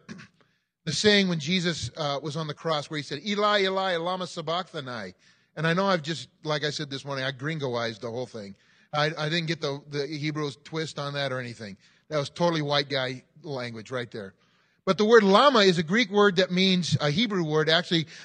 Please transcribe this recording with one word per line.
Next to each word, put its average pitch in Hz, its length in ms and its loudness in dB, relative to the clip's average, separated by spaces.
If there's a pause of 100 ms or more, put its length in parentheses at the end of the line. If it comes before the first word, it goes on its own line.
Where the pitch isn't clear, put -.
(400)
<clears throat> - 460 -20
the 156 60 -2
saying 202 360 4
when 170 120 0
Jesus, 170 540 -2
uh, 143 280 -4
was 147 140 -8
on 160 100 -4
the 147 80 -6
cross 156 340 -4
where 156 80 -8
He 147 60 -4
said, 143 240 -10
"Eli, 208 380 2
Eli, 190 320 0
lama 180 300 -4
sabachthani." 147 880 -8 (440)
And 151 100 0
I 165 80 4
know 190 100 2
I've 180 180 2
just, 135 260 -8 (140)
like 151 220 -2
I 151 60 -2
said 147 180 -8
this 135 160 -10
morning, 135 200 -6
I 135 80 -4
gringoized 123 680 -6
the 117 100 -8
whole 123 140 -6
thing. 104 300 -12 (380)
I, 151 240 0
I 151 120 -4
didn't 165 180 -2
get 160 140 -4
the, 143 280 -4
the 143 180 -4
Hebrew 151 440 -4 (140)
twist 160 340 -8
on 143 160 -6
that 139 160 -4
or 127 80 -4
anything. 113 380 -12 (320)
That 151 100 -2
was 135 100 -2
totally 170 340 0
white 143 260 0
guy 131 340 -4 (200)
language 120 500 -10
right 123 180 -6
there. 101 240 -12 (500)
But 185 140 2
the 214 60 2
word 226 180 10
"lama" 220 380 8
is 190 180 6
a 175 60 0
Greek 190 260 0
word 202 260 4
that 180 140 2
means, 180 500 2
a 147 100 0
Hebrew 190 340 0
word 156 240 2
actually, 165 400 2 (160)